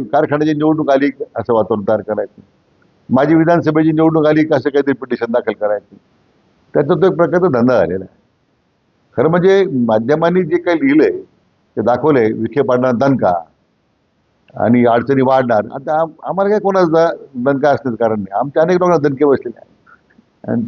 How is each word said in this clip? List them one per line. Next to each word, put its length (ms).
कारखान्याची 400
निवडणूक 380
आली 200
असं 180
वातावरण 340
तयार 200
करायचं, 340
माझी 260
विधानसभेची 580
निवडणूक 340
आली 180
की 100
असं 160
काहीतरी 240
पिटिशन 380
दाखल 280
करायचं. 360
त्याचा 200
तो 120
एक 100
प्रकारचा 340
धंदा 280
झालेला 260
आहे. 140
खरं 140
म्हणजे 340
माध्यमांनी 580
जे 140
काही 220
लिहिलंय 400
ते 60
दाखवलंय, 500
विखे 300
पाटणा 360
दणका 340
आणि 300
अडचणी 380
वाढणार. 500
आता 280
आम-, 120
आम्हाला 280
काय 80
कोणाचा 500
दणका 340
असण्याचं 260
कारण 240
नाही, 180
आमच्या 240
अनेक 160
लोकांना 300
दणके 160
बसलेले 340
आहेत 100
आणि 240